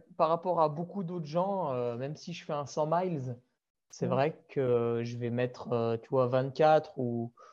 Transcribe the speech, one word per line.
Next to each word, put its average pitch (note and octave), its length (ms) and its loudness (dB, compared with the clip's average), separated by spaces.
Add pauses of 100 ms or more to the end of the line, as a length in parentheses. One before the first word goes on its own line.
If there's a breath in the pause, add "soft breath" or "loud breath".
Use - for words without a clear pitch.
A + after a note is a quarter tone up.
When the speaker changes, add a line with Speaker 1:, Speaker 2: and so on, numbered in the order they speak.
(180)
Speaker 1:
par D#3+ 100 4
rapport E3+ 320 0
à D#3 80 6
beaucoup F3 360 -6
d'autres F3 200 -6
gens, F3 480 -2
euh, A#2+ 240 -2
même C3+ 200 -6
si - 180 -12
je - 100 -14
fais - 80 -6
un C#3+ 140 -4
cent D3+ 200 -2
miles, D#3 520 -2 (500)
c'est - 200 -4
Speaker 2:
Mm. - 20 0
Speaker 1:
vrai C3+ 400 0
que A#2 540 2
je A#2+ 120 -6
vais A#2+ 140 -4
mettre, B2 420 -2
euh, A#2 240 2
tu - 140 -8
vois, C3 160 4
vingt-quatre C#3 720 4
ou, A#2+ 340 -2 (200 soft breath)